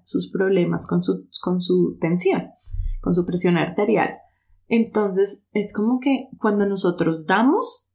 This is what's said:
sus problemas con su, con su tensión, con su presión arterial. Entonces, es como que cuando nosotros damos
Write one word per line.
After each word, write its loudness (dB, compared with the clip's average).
sus -4
problemas 0
con 0
su, -2
con -2
su 0
tensión, 0
con 0
su 0
presión 0
arterial. 0
Entonces, 0
es -2
como 0
que -2
cuando 2
nosotros 0
damos 0